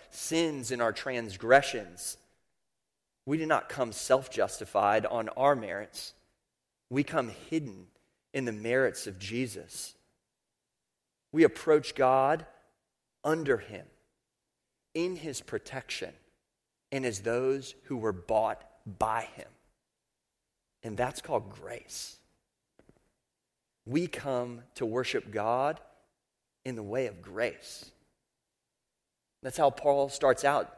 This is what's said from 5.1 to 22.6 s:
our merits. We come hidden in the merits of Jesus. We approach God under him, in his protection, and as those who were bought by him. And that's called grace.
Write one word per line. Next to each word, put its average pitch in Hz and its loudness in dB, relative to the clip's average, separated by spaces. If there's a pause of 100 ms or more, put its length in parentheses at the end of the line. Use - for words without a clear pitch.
our 139 4
merits. 101 -8 (760)
We 139 0
come 135 -2
hidden 101 -6 (440)
in 135 -2
the 120 -2
merits 117 0
of 95 -10
Jesus. 98 -8 (1400)
We 160 6
approach - 4
God 135 4 (800)
under 147 2
him, 101 -14 (1040)
in 175 -2
his 151 -8
protection, - -8 (760)
and 135 -2
as 104 -4
those 131 0 (120)
who 135 -6
were 110 0
bought 110 0 (220)
by 110 -2
him. - -18 (1300)
And 107 -8
that's 123 -4
called 117 -4
grace. - -14 (1700)